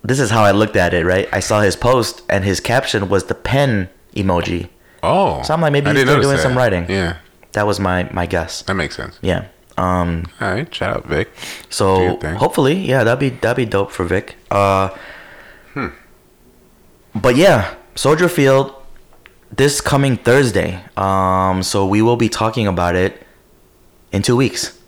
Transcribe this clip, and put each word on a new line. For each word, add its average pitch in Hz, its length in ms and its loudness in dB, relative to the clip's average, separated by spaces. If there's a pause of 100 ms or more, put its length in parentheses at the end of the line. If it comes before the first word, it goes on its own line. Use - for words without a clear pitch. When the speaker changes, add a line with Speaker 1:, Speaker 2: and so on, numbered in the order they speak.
Speaker 1:
this 135 200 0
is 113 80 0
how 113 160 4
I 101 60 6
looked 104 260 2
at 87 160 2
it, 85 120 0
right? 92 280 2
I 98 80 0
saw 107 180 0
his 101 160 2
post, 120 540 0
and 95 160 0
his 95 160 0
caption 113 480 -2
was 95 160 0
the - 100 -4
pen 117 540 0 (260)
emoji. 87 520 -2 (360)
Speaker 2:
Oh. 165 400 0
Speaker 1:
So 151 100 -2
I'm 170 80 0
like, 151 100 2
maybe 143 160 0
Speaker 2:
I - 40 0
Speaker 1:
he's 143 80 2
Speaker 2:
didn't 127 80 4
Speaker 1:
still 143 100 4
Speaker 2:
notice 139 100 2
Speaker 1:
doing 139 100 2
Speaker 2:
that. - 60 0
Speaker 1:
some 127 140 0
writing. 98 320 0
Speaker 2:
Yeah. 95 280 -2 (360)
Speaker 1:
That 104 140 0
was 104 120 -2
my, 90 320 -2
my 87 140 -4
guess. 85 380 -6
Speaker 2:
That 95 100 -4
makes 80 220 -4
sense. - 260 -14
Speaker 1:
Yeah. 92 240 -2 (320)
Um, 87 480 -2 (160)
Speaker 2:
All 101 100 -4
right. 107 220 -8
Shout - 240 -6
out, - 80 -10
Vic. 151 300 -4
Do - 60 -20 (280)
Speaker 1:
so 95 320 2
Speaker 2:
your 90 180 0
thing. - 160 -6
Speaker 1:
hopefully, 147 380 0
yeah, 135 320 0
that'd 123 140 2
be, 139 100 0
that'd 120 260 -2
be 123 140 -2
dope 98 220 -2
for - 140 -6
Vic. 92 300 -4 (160)
Uh, 98 380 2 (840)
Speaker 2:
Hmm. 127 160 -8 (1300)
Speaker 1:
but 120 220 0
yeah, 147 380 4 (200)
Soldier 160 320 2
Field 139 460 4 (840)
this 143 240 2
coming 139 380 0
Thursday. 98 680 2 (140)
Um, 95 680 2
so 98 220 0
we 104 160 2
will 117 160 4
be 117 120 2
talking 113 380 -2
about 87 280 0
it 92 300 -2 (840)
in 98 120 -2
two 120 120 2
weeks. - 420 -2 (100)